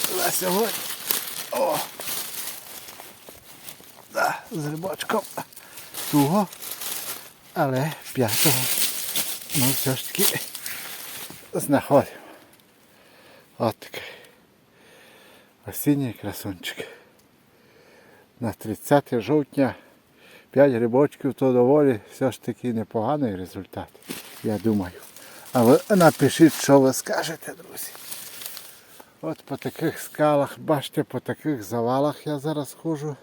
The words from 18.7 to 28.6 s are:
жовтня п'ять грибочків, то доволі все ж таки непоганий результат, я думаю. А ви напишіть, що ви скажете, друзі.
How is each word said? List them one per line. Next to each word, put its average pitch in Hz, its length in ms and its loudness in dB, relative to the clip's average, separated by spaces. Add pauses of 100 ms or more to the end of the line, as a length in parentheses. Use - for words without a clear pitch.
жовтня 151 540 0 (760)
п'ять 139 220 6
грибочків, 120 640 2
то 131 180 2
доволі 127 480 6 (120)
все 131 200 0
ж - 100 -14
таки 123 300 -6
непоганий 113 640 -2
результат, 90 520 -10 (540)
я 107 160 -2
думаю. 95 340 0 (600)
А 127 100 4
ви 131 180 8 (100)
напишіть, 160 640 8
що 139 280 6
ви 131 120 6
скажете, - 600 -6
друзі. - 360 -14 (1300)